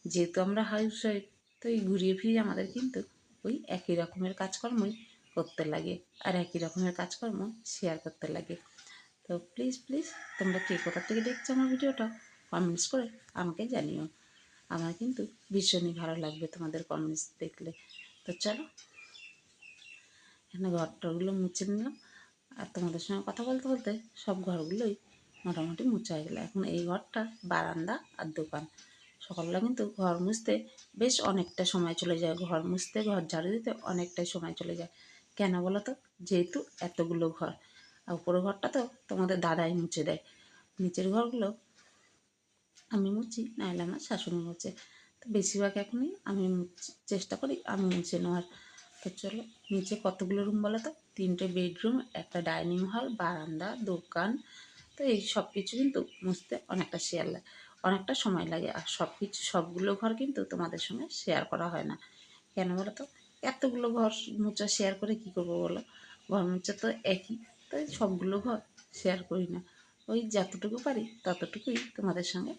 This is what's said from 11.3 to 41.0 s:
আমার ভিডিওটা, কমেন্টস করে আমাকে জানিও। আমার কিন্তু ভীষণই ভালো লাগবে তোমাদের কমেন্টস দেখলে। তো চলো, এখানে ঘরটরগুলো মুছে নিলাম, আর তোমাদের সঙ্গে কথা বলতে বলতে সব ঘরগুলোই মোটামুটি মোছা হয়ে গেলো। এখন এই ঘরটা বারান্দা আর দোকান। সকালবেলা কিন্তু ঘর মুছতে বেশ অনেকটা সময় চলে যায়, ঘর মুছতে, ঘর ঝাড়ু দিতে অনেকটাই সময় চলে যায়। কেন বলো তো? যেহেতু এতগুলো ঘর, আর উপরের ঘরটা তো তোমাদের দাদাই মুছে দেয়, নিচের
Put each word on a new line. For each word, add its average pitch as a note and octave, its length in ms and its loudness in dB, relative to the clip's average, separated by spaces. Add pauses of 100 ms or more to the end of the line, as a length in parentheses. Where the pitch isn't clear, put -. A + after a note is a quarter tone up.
আমার C4 180 6
ভিডিওটা, C4 320 2 (460)
কমেন্টস E3+ 400 2
করে B3+ 140 2 (360)
আমাকে F3 220 -2 (100)
জানিও। D#3 320 0 (680)
আমার E3 240 0
কিন্তু B3 220 -2 (320)
ভীষণই F3+ 480 4
ভালো D#3+ 220 -2
লাগবে D#3 220 -4 (100)
তোমাদের E3 340 -4
কমেন্টস D#3 340 -2 (180)
দেখলে। E3 300 -8 (540)
তো F3+ 60 -4 (120)
চলো, A3+ 200 -2 (1800)
এখানে F#3 200 -4 (100)
ঘরটরগুলো E3+ 540 -2 (100)
মুছে F3+ 280 0
নিলাম, A3 240 0 (680)
আর - 160 -6
তোমাদের E3+ 300 0
সঙ্গে G3 240 -2
কথা G#3+ 200 -6
বলতে C4 220 0
বলতে B3+ 200 0 (320)
সব F#3+ 120 0 (120)
ঘরগুলোই F#3 460 0 (520)
মোটামুটি E3 380 -2 (100)
মোছা - 220 0
হয়ে D#3 120 -2
গেলো। - 200 -4
এখন F#3+ 140 -2 (140)
এই F3 140 2
ঘরটা G#3 320 -2 (300)
বারান্দা E3 440 2 (240)
আর F3 80 -4 (120)
দোকান। D#3 240 -4 (640)
সকালবেলা F3 400 -2
কিন্তু B3 180 2 (160)
ঘর F3+ 160 6 (100)
মুছতে A3 280 2 (480)
বেশ B3+ 140 6 (160)
অনেকটা F#3 320 2 (100)
সময় E3+ 280 2
চলে F3 200 2
যায়, E3 140 2 (100)
ঘর E3 160 2 (100)
মুছতে, F#3 280 0 (100)
ঘর G3 120 4 (100)
ঝাড়ু F3 240 0
দিতে A3+ 160 -2 (200)
অনেকটাই F3 420 0
সময় E3+ 260 -4
চলে E3+ 200 -4
যায়। E3+ 120 -6 (460)
কেন F#3+ 160 4 (120)
বলো G3 220 2
তো? B3+ 40 -4 (360)
যেহেতু F3 320 4 (280)
এতগুলো E3 380 2 (120)
ঘর, - 140 -2 (560)
আর F3 120 -2
উপরের F3+ 260 4
ঘরটা G3 300 0
তো C4 60 4 (280)
তোমাদের F#3 360 4
দাদাই E3 360 4
মুছে E3+ 260 -2
দেয়, D#3+ 140 0 (580)
নিচের F#3 340 2